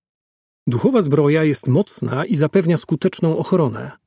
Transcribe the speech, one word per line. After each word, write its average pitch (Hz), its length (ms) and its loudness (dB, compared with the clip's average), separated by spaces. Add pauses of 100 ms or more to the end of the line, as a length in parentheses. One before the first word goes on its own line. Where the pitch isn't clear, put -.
(680)
Duchowa 208 340 2
zbroja 147 420 2
jest 147 240 -2
mocna 139 580 -2
i 214 100 -2
zapewnia 160 420 2
skuteczną 160 600 -2
ochronę. 147 540 -2 (140)